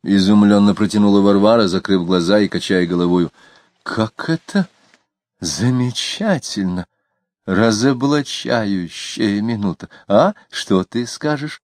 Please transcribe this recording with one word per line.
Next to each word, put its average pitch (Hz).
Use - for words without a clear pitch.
изумлённо 101
протянула 101
Варвара, 101
закрыв 92
глаза 92
и 101
качая 90
головою. 87
«Как -
это 165
замечательно! 117
Разоблачающая 110
минута! 104
А 151
что -
ты 120
скажешь?» 151